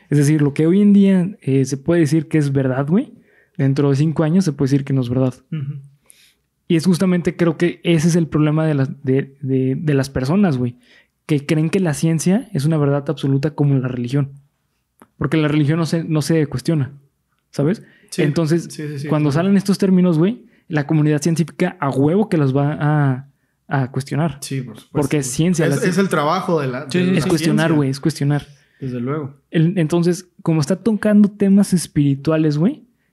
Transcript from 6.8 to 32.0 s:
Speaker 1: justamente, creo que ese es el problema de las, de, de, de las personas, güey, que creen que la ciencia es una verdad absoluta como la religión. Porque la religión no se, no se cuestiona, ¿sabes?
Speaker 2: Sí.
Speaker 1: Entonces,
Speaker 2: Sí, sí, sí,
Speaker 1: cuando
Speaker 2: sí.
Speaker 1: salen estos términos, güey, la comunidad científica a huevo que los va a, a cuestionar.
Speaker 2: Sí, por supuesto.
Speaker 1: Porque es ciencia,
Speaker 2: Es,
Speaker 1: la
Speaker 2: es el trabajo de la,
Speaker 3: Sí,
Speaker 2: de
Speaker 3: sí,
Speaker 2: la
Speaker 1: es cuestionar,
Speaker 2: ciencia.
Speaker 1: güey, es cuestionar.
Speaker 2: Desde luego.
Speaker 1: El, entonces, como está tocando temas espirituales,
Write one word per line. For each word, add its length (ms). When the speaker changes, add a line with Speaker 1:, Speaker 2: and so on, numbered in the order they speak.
Speaker 1:
justamente, 500
creo 200
que 280
ese 240
es 80
el 120
problema 380
de 80
las, 300
de, 360
de, 360
de 180
las 140
personas, 480
güey, 200
que 180
creen 240
que 120
la 140
ciencia 580
es 120
una 120
verdad 320
absoluta 480
como 200
la 120
religión. 420
Porque 200
la 120
religión 300
no 80
se, 180
no 180
se 240
cuestiona, 460
¿sabes? 320
Speaker 2:
Sí. 120
Speaker 1:
Entonces, 480
Speaker 2:
Sí, 180
sí, 120
sí, 80
Speaker 1:
cuando 220
Speaker 2:
sí. 60
Speaker 1:
salen 200
estos 220
términos, 400
güey, 280
la 180
comunidad 360
científica 580
a 100
huevo 380
que 80
los 200
va 240
a, 460
a 220
cuestionar. 500
Speaker 2:
Sí, 220
por 140
supuesto. 160
Speaker 1:
Porque 260
es 80
ciencia, 400
Speaker 2:
Es, 160
Speaker 1:
la 60
Speaker 2:
es 100
el 100
trabajo 520
de 80
la, 220
Speaker 3:
Sí, 80
Speaker 2:
de 80
Speaker 3:
sí, 60
Speaker 2:
la 60
Speaker 1:
es 80
cuestionar, 400
Speaker 2:
ciencia. 100
Speaker 1:
güey, 140
es 100
cuestionar. 460
Speaker 2:
Desde 200
luego. 340
Speaker 1:
El, 260
entonces, 540
como 180
está 160
tocando 540
temas 420
espirituales, 840